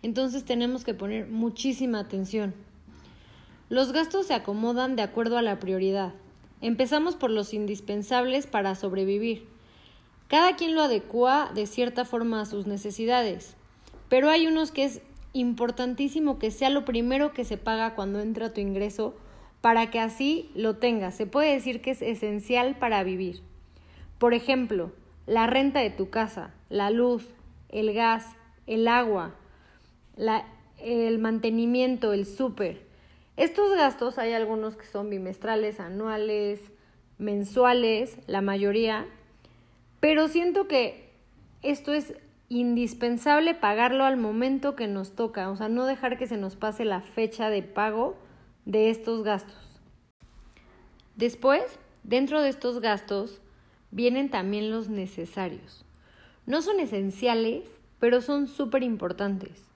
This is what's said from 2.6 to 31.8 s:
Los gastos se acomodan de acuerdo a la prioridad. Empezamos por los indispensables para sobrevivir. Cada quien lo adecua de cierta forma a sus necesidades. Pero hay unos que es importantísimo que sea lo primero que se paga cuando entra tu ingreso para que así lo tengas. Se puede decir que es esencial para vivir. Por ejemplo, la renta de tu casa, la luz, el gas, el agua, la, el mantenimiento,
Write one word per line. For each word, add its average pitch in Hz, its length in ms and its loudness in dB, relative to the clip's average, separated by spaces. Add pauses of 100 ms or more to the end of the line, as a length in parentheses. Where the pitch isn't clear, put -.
Los 262 240 2
gastos 320 360 0
se 320 60 0
acomodan 240 640 -2
de 233 60 0
acuerdo 226 360 0
a 240 40 2
la 202 180 0
prioridad. 190 540 -2 (480)
Empezamos 262 560 0
por 254 140 0
los 208 220 -2
indispensables 214 960 -2
para 196 280 0
sobrevivir. 202 680 -2 (840)
Cada 349 260 6
quien 330 180 -2
lo 311 100 4
adecua 254 680 2
de 208 140 -2
cierta 240 380 -2
forma 233 340 -2
a 208 60 -4
sus 202 200 -6
necesidades. 208 920 -2 (520)
Pero 262 200 6
hay 320 180 6
unos 320 240 2
que 277 140 0
es 240 160 -4 (320)
importantísimo 254 1040 0
que 220 120 -2
sea 262 180 0
lo 277 160 2
primero 262 480 0
que 247 120 -4
se 208 120 -6
paga 226 380 -2
cuando 202 240 -4
entra 220 340 -4
tu 208 80 -4
ingreso 202 540 -4 (460)
para 226 300 6
que 233 80 -2
así 277 560 -2
lo 220 220 -2
tengas. 220 380 0
Se 214 100 -4
puede 294 280 2
decir 254 280 -2
que 262 100 -4
es 247 100 -4
esencial 233 760 0
para 220 260 0
vivir. 185 380 -4 (760)
Por 240 160 6
ejemplo, 233 580 0 (340)
la 226 220 2
renta 269 320 4
de 226 100 2
tu 196 200 -4
casa, 214 440 -4 (160)
la 202 200 0
luz, 240 380 2 (420)
el 214 240 -2
gas, 226 320 2 (400)
el 226 220 2
agua, 214 480 2 (800)
la, 220 300 0 (340)
el 226 400 0
mantenimiento, 233 960 2